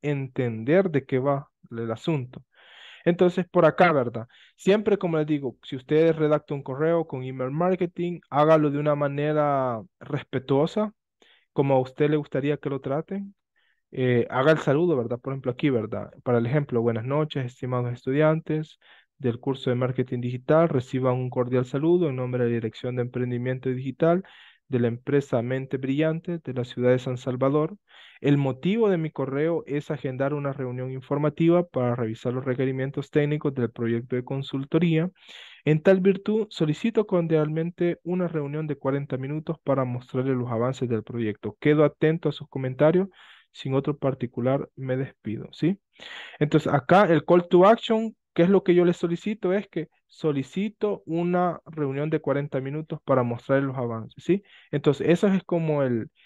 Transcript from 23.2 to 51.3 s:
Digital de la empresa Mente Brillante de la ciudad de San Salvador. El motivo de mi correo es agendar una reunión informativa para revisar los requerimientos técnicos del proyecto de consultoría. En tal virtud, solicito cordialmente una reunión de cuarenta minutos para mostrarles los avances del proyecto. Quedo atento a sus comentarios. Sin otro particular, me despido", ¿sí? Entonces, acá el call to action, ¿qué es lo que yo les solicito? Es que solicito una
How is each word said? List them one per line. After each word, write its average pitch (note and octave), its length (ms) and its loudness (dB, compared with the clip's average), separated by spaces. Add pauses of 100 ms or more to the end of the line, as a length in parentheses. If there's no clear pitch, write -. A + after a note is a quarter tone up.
Digital C3+ 560 0 (440)
de B2+ 100 0
la A#2+ 100 2
empresa B2+ 540 -2
Mente C3 340 -4
Brillante D#3 600 -2
de B2+ 160 -10
la B2+ 100 -4
ciudad B2 280 0
de B2+ 80 2
San B2+ 180 -6
Salvador. C#3 580 -2 (440)
El C#3+ 180 2
motivo E3+ 500 0
de F#3+ 80 2
mi D#3+ 140 -2
correo D3 560 -2
es C#3+ 240 -6
agendar C#3 420 -4
una C#3+ 200 -4
reunión B2+ 400 -8
informativa D3+ 720 0
para B2 300 0
revisar A#2+ 360 -4
los C3 120 -4
requerimientos C3 680 -4
técnicos D3 420 0
del B2 180 -2
proyecto A#2+ 460 -4
de B2+ 80 -4
consultoría. D#3 840 0 (540)
En D#3 180 2
tal F#3+ 180 6
virtud, G3 480 0
solicito G#3 580 0
cordialmente E3 1000 0
una F3+ 240 -2
reunión D#3 400 -6
de C#3+ 80 -4
cuarenta C3+ 420 -2
minutos D3+ 460 -6
para C3+ 200 0
mostrarles B2+ 520 -2
los B2 140 -4
avances A#2+ 380 -2
del A2 140 -2
proyecto. G#2+ 580 -6
Quedo D3+ 240 4
atento D#3 440 0
a D3 40 -4
sus - 160 -14
comentarios. D3+ 600 2 (440)
Sin - 220 -6
otro C#3 240 -2
particular, C3 800 -2
me C3 200 -6
despido", C3 540 -8
¿sí? - 300 -2 (580)
Entonces, D3+ 340 2
acá F3 340 6
el D#3+ 180 4
call F3 240 4
to F3+ 180 8
action, A3 480 2 (180)
¿qué E3+ 120 4
es F3+ 40 4
lo F#3+ 140 4
que F3 140 4
yo F3 80 6
les E3+ 120 2
solicito? F3+ 560 -4
Es G3 140 -2
que D#3 220 -8 (180)
solicito F#3+ 1000 -4
una F3 640 0